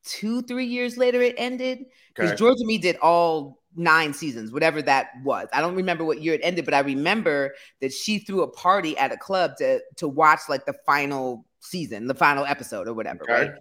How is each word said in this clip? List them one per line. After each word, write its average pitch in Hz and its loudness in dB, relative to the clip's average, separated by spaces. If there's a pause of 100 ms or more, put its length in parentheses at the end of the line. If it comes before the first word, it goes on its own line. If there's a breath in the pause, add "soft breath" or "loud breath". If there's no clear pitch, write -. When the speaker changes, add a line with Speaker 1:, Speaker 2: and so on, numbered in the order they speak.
Speaker 1:
two, 233 -6
three 247 -6
years 240 -4
later, 247 2
it 240 2
ended. 254 -4 (300 soft breath)
'Cause 107 2
Speaker 2:
Okay. 104 -2
Speaker 1:
Georgia 240 4
Me 220 -2
did 170 2
all 160 2 (120)
nine 160 4
seasons, 117 -8
whatever 151 2
that 135 2 (140)
was. 113 -2
I 131 2
don't 175 -2
remember 180 -2
what 156 -2
year 160 0
it 151 -2
ended, 170 0
but 151 -2
I 143 6
remember 143 0 (260 loud breath)
that 135 -4
she 208 -4
threw 196 -2
a 139 -2
party 180 0
at 160 0
a - -8
club 175 -2
to, 131 0 (160)
to 165 -6
watch, 156 4
like, 139 -2
the 139 -4 (120)
final 139 0 (160)
season, 117 -8
the 131 -2
final 143 4
episode 123 -6
or 117 -8
whatever, - -8
Speaker 2:
Okay. 120 2
Speaker 1:
right? - -12